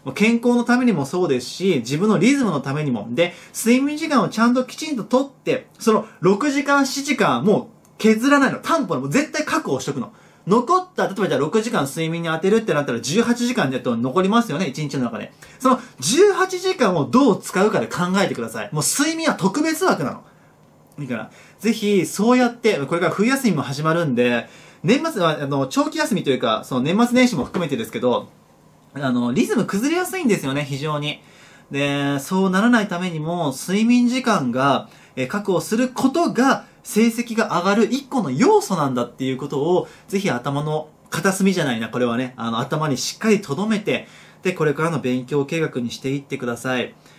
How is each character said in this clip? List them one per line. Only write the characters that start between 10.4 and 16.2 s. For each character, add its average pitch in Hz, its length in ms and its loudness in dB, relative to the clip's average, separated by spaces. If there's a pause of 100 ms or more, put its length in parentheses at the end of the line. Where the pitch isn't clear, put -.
残 247 320 4
っ 359 180 -6
た、 - 120 0
例 - 40 -8
え 190 80 -6
ば 180 80 0
じ 143 60 0
ゃ - 20 2
あ 127 40 2
六 156 200 0
時 220 100 -4
間 151 140 0
睡 160 240 -4
眠 170 140 -4
に 170 60 -6
当 160 100 -2
て 190 100 0
る 214 80 4
っ 226 60 4
て 220 100 -2
な 147 120 0
っ - 20 -10
た 139 60 -2
ら、 117 80 -4
十 147 220 0
八 233 240 0
時 247 80 -2
間 160 160 0
で 127 100 -4
と 123 180 -2
残 131 240 0
り 190 80 2
ま 233 100 4
す 226 100 -2
よ 147 60 -4
ね、 170 120 -4
一 127 100 -10
日 151 160 -6
の 131 100 -2
中 113 140 -6
で。 - 160 -14 (240)
そ 254 100 2
の、 254 100 4 (200)
十 311 340 4